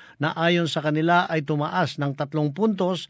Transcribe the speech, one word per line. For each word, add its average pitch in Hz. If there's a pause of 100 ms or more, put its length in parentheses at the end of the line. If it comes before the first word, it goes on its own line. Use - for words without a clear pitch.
(200)
na 151
ayon 170
sa 147
kanila 165
ay 156
tumaas 156
ng 143
tatlong 147
puntos 185